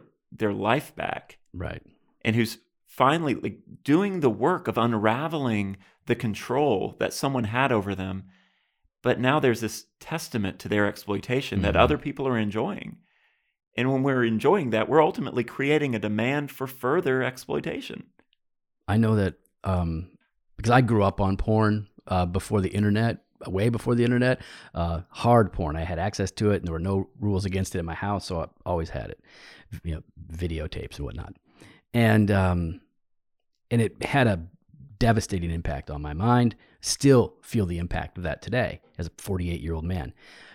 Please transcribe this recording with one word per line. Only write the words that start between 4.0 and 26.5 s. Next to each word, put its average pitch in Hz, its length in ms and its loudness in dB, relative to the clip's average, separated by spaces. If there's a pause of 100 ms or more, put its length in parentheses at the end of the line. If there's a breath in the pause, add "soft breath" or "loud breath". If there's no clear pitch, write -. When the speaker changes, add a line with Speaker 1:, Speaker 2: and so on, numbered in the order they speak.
Speaker 1:
the 135 80 6
work 127 380 0
of 110 100 -2
unraveling 113 1000 0 (300 soft breath)
the 120 80 2
control 120 840 -2
that - 140 -2
someone 139 320 -2
had 127 260 0
over 101 240 0
them. 95 300 -8 (800 soft breath)
But 127 160 2
now 135 200 2
there's 120 220 2
this - 240 -6 (140)
testament 110 600 -6
to - 100 -12
their 104 180 2
exploitation 104 720 -4
that 101 120 2
Speaker 2:
Mm-hmm. 110 100 6
Speaker 1:
other 147 140 4
people 139 300 -6
are 127 100 0
enjoying. 104 600 -4 (800)
And 127 140 0
when 135 120 0
we're 131 220 2
enjoying 131 460 2
that, 110 180 0
we're 151 120 6
ultimately 139 420 0
creating 139 520 0
a 107 40 -2
demand 117 520 -2
for 135 160 -8
further 131 560 0
exploitation. - 800 -8 (840)
Speaker 2:
I 101 100 2
know 110 180 4
that 95 200 2 (280)
um, 87 460 -2 (480)
because 107 140 0
I 127 100 8
grew 110 220 4
up 98 180 0
on 98 160 2
porn, 107 500 2 (200)
uh, 90 180 0
before 92 360 -2
the 92 80 0
internet, 104 500 0 (280)
way 98 220 0
before 123 260 -2
the 120 80 2
internet, 123 380 2 (340 loud breath)
uh, 85 340 -4
hard 117 440 4
porn. 80 220 -2
I 80 80 -4
had 82 160 -6
access 98 320 -2
to 104 200 0